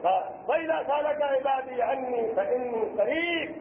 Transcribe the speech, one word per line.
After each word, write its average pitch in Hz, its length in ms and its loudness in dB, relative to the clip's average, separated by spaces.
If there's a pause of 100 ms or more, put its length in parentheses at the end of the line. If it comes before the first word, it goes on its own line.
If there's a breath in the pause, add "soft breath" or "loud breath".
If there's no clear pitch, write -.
ہاں، - 460 0
وَإِذَا 320 360 2
سَأَلَكَ 294 380 0
عِبَادِي 269 560 0
عَنِّي 240 540 0
فَإِنِّي 233 460 0 (160)
قَرِيبٌ 320 640 0